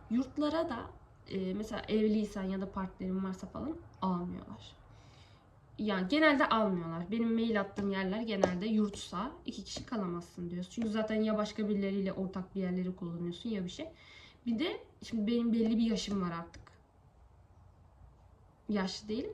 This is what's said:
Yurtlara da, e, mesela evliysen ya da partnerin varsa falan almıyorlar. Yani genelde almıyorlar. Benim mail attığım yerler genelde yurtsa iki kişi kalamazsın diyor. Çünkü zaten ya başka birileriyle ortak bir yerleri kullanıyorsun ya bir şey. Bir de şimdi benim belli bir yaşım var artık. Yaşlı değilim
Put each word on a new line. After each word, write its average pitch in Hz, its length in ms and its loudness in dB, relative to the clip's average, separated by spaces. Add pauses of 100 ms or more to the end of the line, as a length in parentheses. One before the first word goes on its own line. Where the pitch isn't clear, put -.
Yurtlara 294 600 0
da, - 160 -4 (440)
e, 190 240 -2
mesela 214 340 -4
evliysen 214 560 2
ya 190 180 -2
da 196 100 -4
partnerin 190 520 -2
varsa 190 240 -4
falan 302 300 -6 (240)
almıyorlar. 180 760 -4 (1000)
Yani 190 280 2
genelde 285 420 6
almıyorlar. 175 600 2
Benim 226 220 2
mail 226 280 2
attığım 202 300 -2
yerler 190 300 0
genelde 190 460 2
yurtsa 214 640 0 (140)
iki - 180 -8
kişi - 220 -10
kalamazsın 175 640 -4
diyor. 175 140 -4
Çünkü 220 260 -4
zaten 220 320 2
ya 214 160 4
başka 208 320 0
birileriyle 196 440 2
ortak 185 420 -4
bir 196 60 0
yerleri 180 340 0
kullanıyorsun 170 540 -4
ya 202 140 -2
bir 180 60 -4
şey. 320 200 -8 (560)
Bir 226 140 2
de 392 240 -2 (200)
şimdi 220 280 0
benim 233 220 4
belli 226 240 4
bir 233 60 4
yaşım 202 380 2
var 175 100 0
artık. 170 300 -8 (2000)
Yaşlı 202 400 -2
değilim 277 240 -2